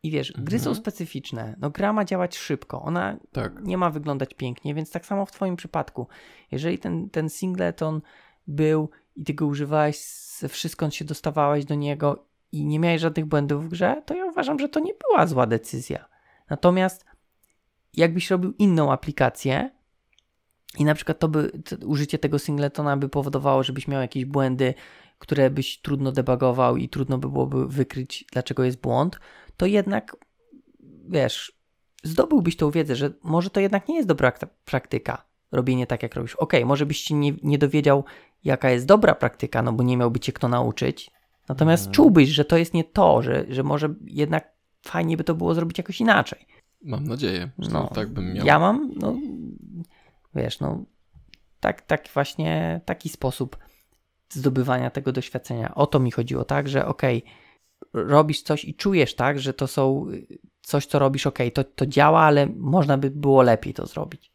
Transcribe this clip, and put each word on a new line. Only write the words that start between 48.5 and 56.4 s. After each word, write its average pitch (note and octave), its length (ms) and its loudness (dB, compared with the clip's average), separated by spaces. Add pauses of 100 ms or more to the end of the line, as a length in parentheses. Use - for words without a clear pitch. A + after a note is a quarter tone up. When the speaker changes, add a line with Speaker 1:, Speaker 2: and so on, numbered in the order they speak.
Speaker 1:
mam, A#3 360 2
no, G#3+ 200 -2 (1200)
wiesz, - 240 -6
no, - 240 -6 (760)
tak, - 220 -2
tak - 320 -4
właśnie, D#3+ 720 -2
taki - 240 -6
sposób - 480 -6 (720)
zdobywania B2+ 600 0
tego C3+ 220 -4
doświadczenia. B2 640 -6
O C#3+ 120 2
to D3 120 2
mi B2+ 120 2
chodziło, B2 320 -2